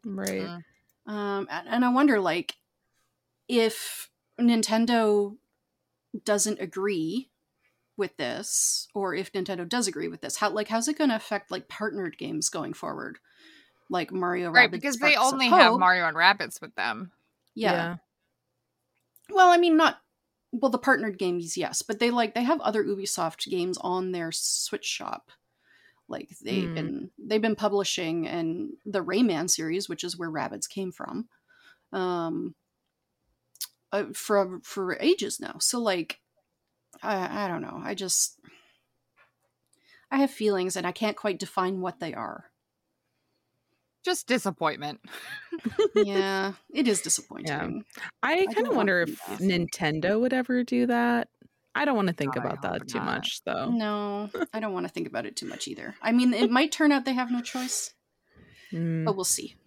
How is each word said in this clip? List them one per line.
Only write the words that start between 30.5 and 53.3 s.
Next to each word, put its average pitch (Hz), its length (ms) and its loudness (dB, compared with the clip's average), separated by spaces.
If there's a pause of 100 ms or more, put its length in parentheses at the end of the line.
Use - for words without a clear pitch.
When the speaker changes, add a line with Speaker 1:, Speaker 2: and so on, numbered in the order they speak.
Speaker 3:
came 190 240 -6
from, - 380 -10 (640)
um, 175 640 -4 (1400)
uh, 196 200 0
for, 190 500 0
for 185 360 -4
ages - 400 0
now. - 200 -10
So, - 200 0
like, 185 400 -2 (840)
I, 202 440 -4
I - 20 -4
don't 170 140 -4
know. - 220 -10
I 202 120 -8
just, - 440 -2 (1700)
I 277 60 2
have 269 140 4
feelings, 196 440 0
and 180 100 -4
I 180 60 0
can't 214 260 -2
quite 196 220 -2
define 185 420 -2
what 180 180 -6
they 165 140 -6
are. - 320 -10 (1600)
Speaker 2:
Just - 240 -2
disappointment. 160 800 -2
<laughs> - 40 -20 (840)
Speaker 3:
Yeah, 196 580 2 (200)
it 247 160 2
is 196 120 2
disappointing. - 460 -4
Speaker 1:
Yeah. 151 220 -4 (520)
I 269 120 2
Speaker 3:
I 339 40 2
Speaker 1:
kinda 381 180 2
Speaker 3:
don't 440 120 2
want 466 100 2
Speaker 1:
wonder 185 280 4
Speaker 3:
to 151 80 -6
Speaker 1:
if - 120 -14
Speaker 3:
do 202 120 -8
that. - 40 -4
Speaker 1:
Nintendo 175 800 0
would 254 140 2
ever 247 300 0
do 247 240 2
that. 240 420 0 (440)
I 285 120 0
don't 277 100 2
wanna 196 180 2
think 139 220 -2
Speaker 2:
God, 120 100 -4
I - 40 -2
Speaker 1:
about - 140 -6
that 92 100 -2
Speaker 2:
hope - 140 -6
Speaker 1:
too 120 120 -6
Speaker 2:
not. - 60 -4
Speaker 1:
much, - 400 -4